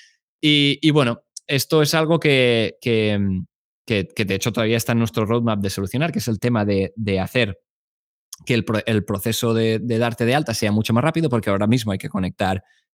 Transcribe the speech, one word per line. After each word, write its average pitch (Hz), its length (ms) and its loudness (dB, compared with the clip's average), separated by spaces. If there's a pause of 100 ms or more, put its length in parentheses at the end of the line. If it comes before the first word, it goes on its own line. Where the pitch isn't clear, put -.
(400)
Y, 143 420 4
y 156 100 4
bueno, 131 320 2 (240)
esto 147 340 2
es 147 140 0
algo 160 240 2
que, 123 600 2
que, 107 400 0 (680)
que, 98 200 0
que - 180 -4
de 98 100 -2
hecho 104 180 -2
todavía 113 240 0
está 113 140 -2
en 117 80 2
nuestro 113 260 -2
roadmap 117 360 0
de 98 100 -2
solucionar, 123 400 -4
que 220 80 -4
es - 80 -6
el 110 120 -2
tema 120 240 0
de, 98 320 0
de 101 240 -2
hacer 101 400 -2 (840)
que 131 80 0
el 113 120 0
pro-, 107 200 -2
el 107 180 0
proceso 113 520 -2
de, 113 240 0
de 117 180 -2
darte 117 280 0
de 123 100 2
alta 151 180 -2
sea 104 180 0
mucho 110 220 0
más 120 100 2
rápido, 160 260 0
porque 113 200 0
ahora 101 160 0
mismo 110 260 2
hay 95 60 -2
que - 120 -10
conectar, 95 540 -4 (300)